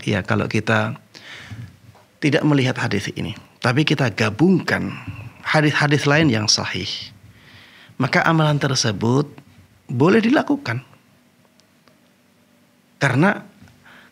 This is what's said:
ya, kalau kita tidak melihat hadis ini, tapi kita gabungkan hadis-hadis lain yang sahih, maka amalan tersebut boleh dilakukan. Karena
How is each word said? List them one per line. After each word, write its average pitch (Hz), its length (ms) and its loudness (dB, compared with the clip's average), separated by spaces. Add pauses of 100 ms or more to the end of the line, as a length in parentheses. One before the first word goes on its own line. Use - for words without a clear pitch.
ya, 98 160 0
kalau 107 240 0
kita 110 480 -2 (1300)
tidak 147 240 2
melihat 131 320 2
hadis 104 380 -4
ini, - 180 -8 (240)
tapi 123 240 2
kita 139 300 0
gabungkan 107 800 0 (480)
hadis-hadis 147 640 2
lain 147 240 4
yang 107 160 -2
sahih, - 400 -2 (1120)
maka 131 240 2
amalan 160 380 4
tersebut 127 680 0 (640)
boleh 180 320 4
dilakukan. 254 600 -2 (2250)
Karena 139 420 2 (680)